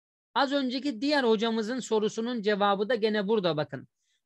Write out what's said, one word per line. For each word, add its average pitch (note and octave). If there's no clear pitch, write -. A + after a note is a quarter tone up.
Az C4
önceki C4
diğer C#4+
hocamızın A3+
sorusunun A3+
cevabı G3+
da B3
gene G#3+
burada F3+
bakın. C#3+